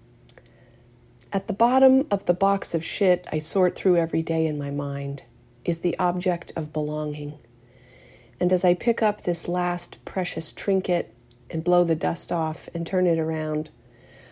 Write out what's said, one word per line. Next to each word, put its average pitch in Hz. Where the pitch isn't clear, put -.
At 190
the -
bottom 262
of 196
the 180
box 196
of 165
shit 180
I 160
sort 180
through 180
every 165
day 160
in 151
my 143
mind 139
is 165
the 175
object 180
of 156
belonging. 151
And 180
as 180
I 180
pick 233
up 214
this -
last 175
precious -
trinket 185
and 160
blow 175
the 165
dust 165
off 160
and 170
turn 185
it 170
around, 156